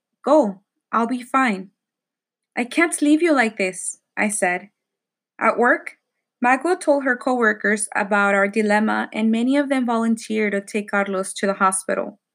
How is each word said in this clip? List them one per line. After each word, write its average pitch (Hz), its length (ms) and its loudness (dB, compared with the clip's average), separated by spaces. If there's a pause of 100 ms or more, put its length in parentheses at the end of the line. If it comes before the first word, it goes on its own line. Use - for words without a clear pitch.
(220)
'Go, 240 400 2 (280)
I'll 226 160 0
be 247 160 -6
fine.'" 226 480 -2 (840)
"I 240 80 -2
can't 320 360 -2
leave 302 220 4
you 339 100 4
like 226 240 2
this," - 440 -6 (160)
I 208 120 0
said. 180 420 -2 (680)
At - 200 2
work, 254 400 0 (420)
Mago 269 360 2
told 285 260 0
her 254 140 0
coworkers 214 800 0
about 202 380 2
our 196 120 4
dilemma, 214 640 0
and 220 180 0
many 240 260 0
of 285 120 0
them 269 160 0
volunteered 226 680 -2
to 196 80 -2
take 208 300 -8
Carlos 196 440 -2
to - 120 -4
the 196 80 0
hospital. - 680 -2 (140)